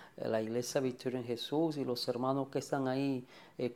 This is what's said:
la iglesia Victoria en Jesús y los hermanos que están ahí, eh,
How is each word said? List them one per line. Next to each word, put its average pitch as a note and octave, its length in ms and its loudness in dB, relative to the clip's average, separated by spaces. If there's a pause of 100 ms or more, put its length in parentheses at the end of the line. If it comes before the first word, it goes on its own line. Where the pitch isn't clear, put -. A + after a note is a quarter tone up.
(180)
la A2 240 2
iglesia A#2+ 400 0
Victoria B2+ 380 0
en A#2 60 -4
Jesús D3 520 0
y C3 80 0
los B2 220 -2
hermanos C3 420 2
que - 100 0
están C3+ 280 0
ahí, C3 380 0 (320)
eh, B2 180 0